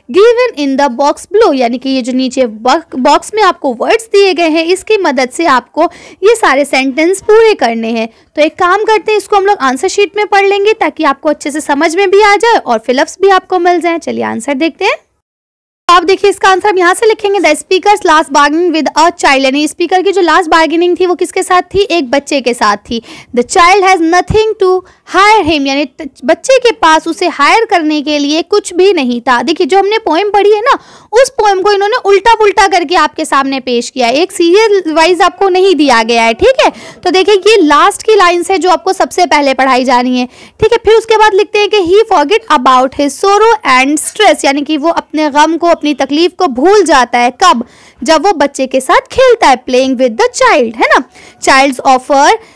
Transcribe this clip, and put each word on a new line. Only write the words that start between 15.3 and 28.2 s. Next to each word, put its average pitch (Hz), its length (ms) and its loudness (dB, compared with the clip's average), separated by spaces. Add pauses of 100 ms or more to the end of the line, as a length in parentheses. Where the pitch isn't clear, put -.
आप 359 140 2
देखिए 381 260 0
इसका - 180 -2
आंसर 381 200 0
हम 349 100 0
यहाँ 359 160 2
से 440 120 -2
लिखेंगे, 403 340 0
"The 302 220 0
speaker's 392 440 0
last 320 220 2
bargaining 294 440 0
with 311 140 -2 (120)
a 339 140 2
child", 277 320 0
यानी 285 240 -2
स्पीकर 359 340 -2
की 370 100 0
जो 381 80 -2
लास्ट 330 300 0
बार्गेनिंग 339 500 0
थी 370 60 2
वो 349 80 -2
किसके 359 280 -4
साथ 370 200 0
थी? 381 200 -4
एक 339 280 -2
बच्चे 285 300 -2
के 240 140 -2
साथ 214 220 0
थी। 226 260 -10 (340)
"The 240 120 -2
child 370 340 2
has 370 160 2
nothing 370 640 0
to 370 200 0 (340)
hire 415 260 4
him", 294 240 -2
यानी 277 180 -2
त-, - 260 -12 (140)
बच्चे 415 340 0
के 480 140 0
पास 320 360 0
उसे 330 200 -4
हायर 330 360 0
करने 302 380 -2
के 294 160 -4
लिए 294 240 -2